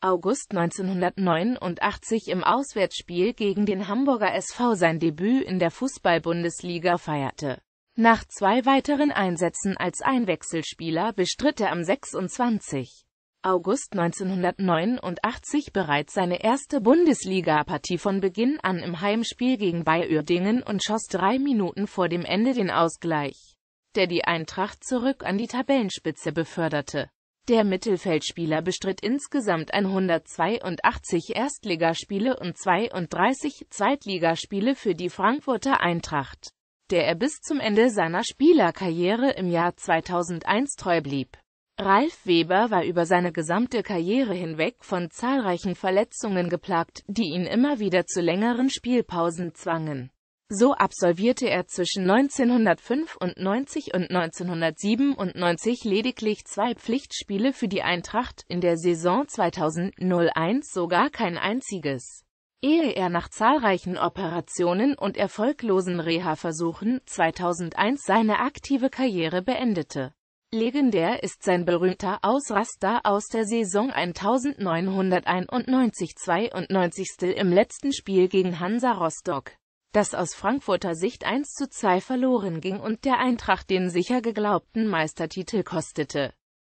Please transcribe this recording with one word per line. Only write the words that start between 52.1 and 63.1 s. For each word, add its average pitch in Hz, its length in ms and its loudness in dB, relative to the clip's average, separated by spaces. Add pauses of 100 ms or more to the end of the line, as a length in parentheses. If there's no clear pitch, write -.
und 180 160 -2
neunzehnhundertsiebenundneunzig 180 1700 0
lediglich 214 600 0
zwei 226 300 -2
Pflichtspiele 233 800 -2
für - 120 -4
die 185 160 -2
Eintracht, 208 640 -4
in 175 140 -6
der 170 160 4
Saison 175 500 0
zweitausend 170 720 -2
null 175 360 2
eins 202 360 0
sogar 180 400 2
kein 175 280 -4
einziges, 175 840 -4 (380)
ehe 302 300 4
er 185 160 0
nach 175 220 -4